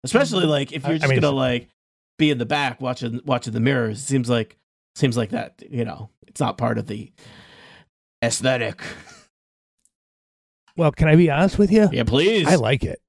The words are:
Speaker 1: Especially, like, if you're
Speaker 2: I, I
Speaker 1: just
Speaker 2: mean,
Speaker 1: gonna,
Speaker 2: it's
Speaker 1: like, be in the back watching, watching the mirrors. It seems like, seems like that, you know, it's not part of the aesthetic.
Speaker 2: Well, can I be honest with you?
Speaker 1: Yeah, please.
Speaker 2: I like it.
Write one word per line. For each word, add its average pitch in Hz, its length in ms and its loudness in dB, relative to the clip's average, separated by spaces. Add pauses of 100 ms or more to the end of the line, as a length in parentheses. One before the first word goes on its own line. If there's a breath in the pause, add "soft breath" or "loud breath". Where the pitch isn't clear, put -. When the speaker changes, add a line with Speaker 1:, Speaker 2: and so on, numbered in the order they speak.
Speaker 1:
Especially, 226 420 0
like, 147 280 -2
if 143 100 -10
you're 143 80 -4
Speaker 2:
I, 160 40 0
I - 20 -4
Speaker 1:
just 151 120 0
Speaker 2:
mean, 135 120 2
Speaker 1:
gonna, 143 160 2
Speaker 2:
it's - 0 -
Speaker 1:
like, 123 320 -2 (500)
be 151 120 4
in 131 60 -2
the 120 80 -4
back 139 360 -4
watching, 123 440 -6
watching 120 280 -2
the 113 80 -2
mirrors. 117 400 0
It - 60 -12
seems 127 220 0
like, 117 280 -2 (400)
seems 127 180 0
like 113 140 -2
that, - 420 -8
you 120 140 -4
know, 110 240 -14 (180)
it's - 140 -12
not - 160 -4
part 117 220 -2
of 104 80 -8
the 107 260 -12 (1080 soft breath)
aesthetic. 117 600 -2 (2000 loud breath)
Speaker 2:
Well, 160 140 2
can 160 160 2
I 156 80 6
be 170 140 6
honest 165 280 2
with 202 140 4
you? 214 200 6
Speaker 1:
Yeah, 120 120 -2
please. 160 440 2
Speaker 2:
I 180 80 4
like 123 280 0
it. - 240 -8